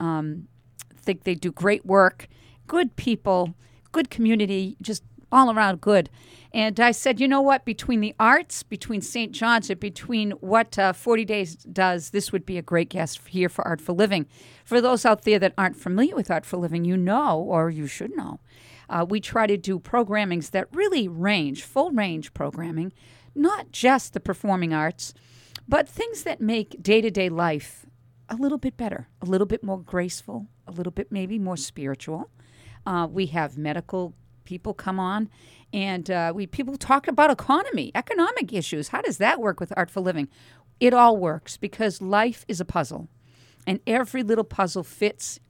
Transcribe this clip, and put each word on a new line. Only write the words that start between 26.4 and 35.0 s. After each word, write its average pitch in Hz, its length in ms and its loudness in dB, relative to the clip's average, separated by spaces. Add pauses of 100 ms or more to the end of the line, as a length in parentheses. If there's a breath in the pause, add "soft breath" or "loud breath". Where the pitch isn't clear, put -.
day-to-day 202 460 4
life 165 580 -2 (420)
a 220 60 -8
little 277 240 -2
bit 262 180 -6
better, - 300 -8 (120)
a - 60 -10
little 185 220 2
bit 208 160 -4
more 190 160 -6
graceful, 185 640 -6 (220)
a - 40 -18
little 175 200 -8
bit - 200 -8
maybe 202 280 -6
more 185 180 -4
spiritual. 151 720 -10 (560 soft breath)
Uh, 175 240 -2
we 180 160 -4
have 147 320 -4
medical 170 560 -6 (320)
people 185 280 -8
come 190 260 -6
on, 196 300 -2 (420 soft breath)